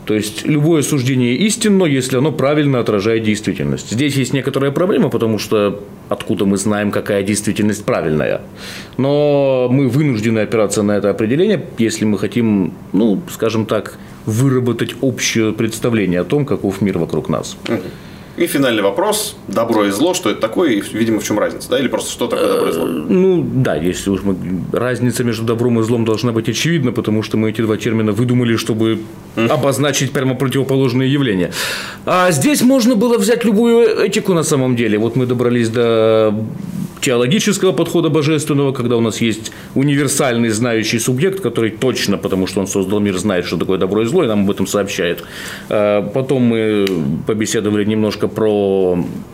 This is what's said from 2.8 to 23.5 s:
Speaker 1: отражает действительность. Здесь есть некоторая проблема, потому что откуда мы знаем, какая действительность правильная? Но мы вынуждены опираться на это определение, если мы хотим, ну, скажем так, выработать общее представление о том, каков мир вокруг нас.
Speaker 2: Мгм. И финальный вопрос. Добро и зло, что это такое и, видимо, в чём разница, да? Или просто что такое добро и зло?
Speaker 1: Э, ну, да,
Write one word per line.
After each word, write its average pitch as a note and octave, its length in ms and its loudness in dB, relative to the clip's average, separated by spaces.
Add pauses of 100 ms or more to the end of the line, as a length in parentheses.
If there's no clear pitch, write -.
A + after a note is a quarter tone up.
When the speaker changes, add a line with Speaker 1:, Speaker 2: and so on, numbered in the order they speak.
Speaker 1:
отражает A2 420 2
действительность. F#2 680 -2
Здесь C3 240 0
есть B2+ 160 0
некоторая C3+ 400 0
проблема, F3 380 2
потому A2 280 0
что G#2 460 0 (240)
откуда G#2 360 -2
мы G2 120 2
знаем, G#2 340 0
какая G2+ 320 0
действительность G2+ 640 -2
правильная? D#2 560 0 (560)
Но C#3 760 2
мы C3+ 180 4
вынуждены A2+ 520 2
опираться G#2 420 2
на G#2 140 2
это G2+ 140 2
определение, C#3+ 540 0 (140)
если G#2+ 260 0
мы G#2 140 2
хотим, G#2 540 0 (200)
ну, G2+ 300 2 (100)
скажем A2 320 -2
так, G#2+ 320 -4 (300)
выработать A#2+ 760 0
общее A2+ 500 0
представление G#2+ 680 0
о - 20 -2
том, C#3+ 220 0
каков G2 340 -2
мир F#2+ 180 0
вокруг D#2+ 300 -2
нас. A#1+ 280 -4 (120)
Speaker 2:
Мгм. - 120 -2 (580)
И E3+ 80 0
финальный C3 360 0
вопрос. F#3 540 -2 (100)
Добро G#2+ 380 0
и G2+ 60 2
зло, D3 240 0
что - 160 -2
это - 100 -4
такое E3+ 300 0
и, G2+ 120 0 (120)
видимо, A2 260 0
в - 20 -8
чём G#2 160 -2
разница, - 300 -4
да? B2 100 0
Или C3 100 0
просто G#2 220 -4
что - 180 -4
такое - 200 0
добро - 220 0
и - 20 -2
зло? E2 140 -2
Speaker 1:
Э, - 20 -2
ну, F#3 580 2
да, A#2 300 0